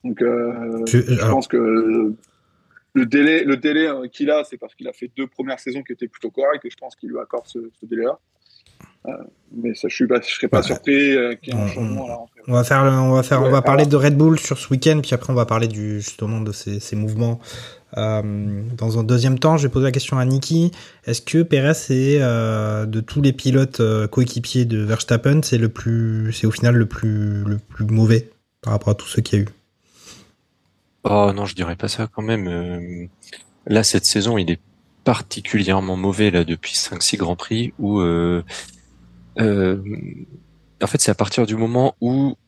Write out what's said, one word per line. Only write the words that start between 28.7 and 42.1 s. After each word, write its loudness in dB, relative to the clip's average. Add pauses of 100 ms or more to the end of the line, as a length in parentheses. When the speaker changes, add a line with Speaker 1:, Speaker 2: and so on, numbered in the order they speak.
Speaker 2:
rapport 0
à 2
tous -16
ceux -2
qu'il 0
y 2
a 0
eu ? -4 (1600)
Speaker 3:
Oh 4
non, -4
je -10
dirais -4
pas -4
ça -4
quand -8
même. -2
Euh, -8 (600)
là, 4
cette 2
saison, 0
il 0
est -2 (460)
particulièrement 0
mauvais 2
là 2
depuis -6
cinq, -4
six 0
Grands -4
Prix -4
où, 0
euh, 0 (960)
euh, 2 (1040)
en -2
fait, -2
c'est 2
à 2
partir 0
du -4
moment 0
où 0 (120)